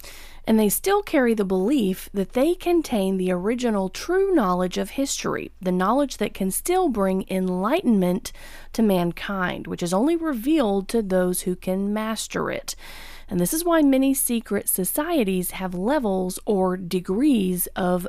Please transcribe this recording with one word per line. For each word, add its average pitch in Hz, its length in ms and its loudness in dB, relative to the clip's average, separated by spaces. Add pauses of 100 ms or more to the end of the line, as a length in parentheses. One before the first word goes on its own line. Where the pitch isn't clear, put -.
(480)
And 220 120 6
they 214 80 4
still 403 340 2
carry 254 320 2
the 208 100 0
belief 190 680 0
that 190 200 -4
they 302 200 2
contain 247 640 0
the 185 160 0
original 208 560 0
true 381 440 0
knowledge 185 460 2
of 196 120 -4
history, - 600 -4 (100)
the 180 120 0
knowledge 226 460 2
that - 160 -2
can 190 180 -2
still 359 360 2
bring 196 400 0
enlightenment 190 1040 0 (420)
to - 80 -2
mankind, 185 840 0
which 175 160 -6
is 170 100 -2
only 254 220 2
revealed 262 760 0
to 233 120 2
those 185 380 2
who 180 160 -4
can 196 360 -2
master 214 560 -4
it. - 280 -8 (520)
And 180 120 -2
this 175 120 2
is 320 120 -2
why 330 180 4
many 269 320 4
secret 220 540 -2
societies 196 800 0
have 185 240 -6
levels 190 720 0
or 185 300 2
degrees 190 1000 0
of 180 340 0